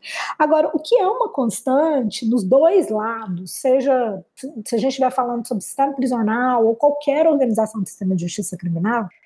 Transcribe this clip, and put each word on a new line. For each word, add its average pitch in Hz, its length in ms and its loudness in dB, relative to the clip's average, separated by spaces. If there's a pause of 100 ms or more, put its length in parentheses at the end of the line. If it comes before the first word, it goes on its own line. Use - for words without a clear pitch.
(380)
Agora, 311 340 2
o - 60 -2
que - 200 2
é 370 80 2
uma 466 220 0
constante 254 1000 0
nos 226 160 2
dois 302 460 4
lados, 214 640 -6
seja 254 720 0 (400)
se - 100 -4
a 226 40 0
gente 262 140 0
estiver 269 180 0
falando 240 360 -2
sobre 214 160 -4
sistema 277 300 -2
prisional 240 760 0
ou 226 80 2
qualquer 294 520 2
organização 220 560 2
do - 40 -2
sistema 185 300 -2
de 170 60 -2
justiça 175 340 -6
criminal, 180 520 -2 (180)